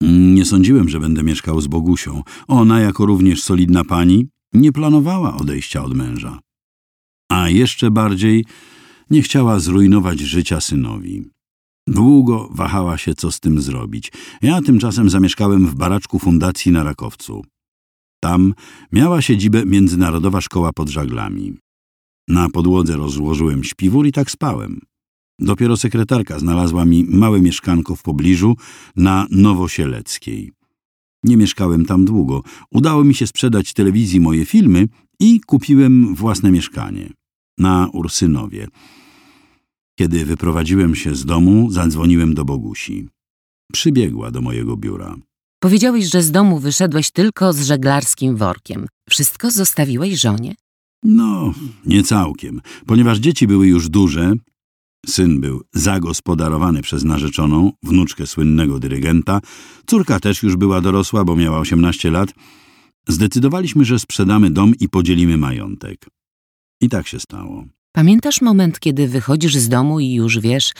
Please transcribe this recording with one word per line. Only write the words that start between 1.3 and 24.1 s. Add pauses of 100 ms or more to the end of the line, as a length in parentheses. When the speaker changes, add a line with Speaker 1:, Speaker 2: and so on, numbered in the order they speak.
Speaker 1:
z
Bogusią. (240)
Ona,
jako
również
solidna
pani, (260)
nie
planowała
odejścia
od
męża. (920)
A
jeszcze
bardziej (640)
nie
chciała
zrujnować
życia
synowi. (640)
Długo
wahała
się,
co
z
tym
zrobić. (300)
Ja
tymczasem
zamieszkałem
w
baraczku
fundacji
na
Rakowcu. (720)
Tam (380)
miała
siedzibę
Międzynarodowa
Szkoła
pod
Żaglami. (760)
Na
podłodze
rozłożyłem
śpiwór
i